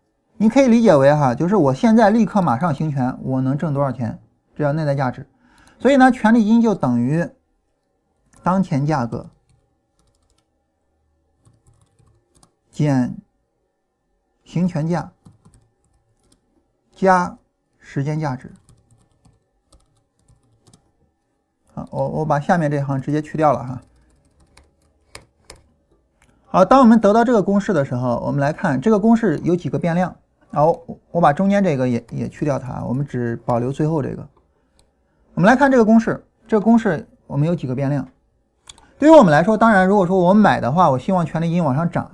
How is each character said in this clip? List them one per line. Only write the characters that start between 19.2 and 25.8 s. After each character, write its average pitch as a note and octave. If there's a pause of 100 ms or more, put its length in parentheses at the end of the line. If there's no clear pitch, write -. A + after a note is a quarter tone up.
啊， -
我， C3+
我 D3+
把 D3
下 F3
面 D3+
这 D3
行 C#3
直 C#3+
接 D3+
去 D3+
掉 D3+
了 A#2+
哈。 B2+ (2750)